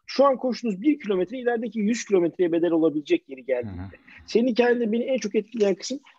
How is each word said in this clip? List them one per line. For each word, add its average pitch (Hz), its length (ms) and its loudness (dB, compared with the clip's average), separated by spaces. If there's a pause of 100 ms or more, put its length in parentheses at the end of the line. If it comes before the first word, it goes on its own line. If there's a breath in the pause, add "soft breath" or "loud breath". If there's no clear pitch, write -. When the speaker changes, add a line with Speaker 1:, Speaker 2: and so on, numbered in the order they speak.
Speaker 1:
şu - 180 2
an 269 120 4
koştuğunuz 220 460 -4
bir 285 160 2
kilometre 202 400 -2
ilerideki 233 400 -4
yüz 220 260 0
kilometreye 170 480 2
bedel 170 180 2
olabilecek 160 580 0
yeri 131 160 -16
geldiğinde. 117 340 -4
Speaker 2:
Hı 95 80 -10
hı. - 400 -20
Speaker 1:
Senin 233 200 2
hikayende 240 460 2
beni 233 100 0
en 262 160 -2
çok 208 160 -8
etkileyen 208 400 0
kısım 254 260 -10 (180 soft breath)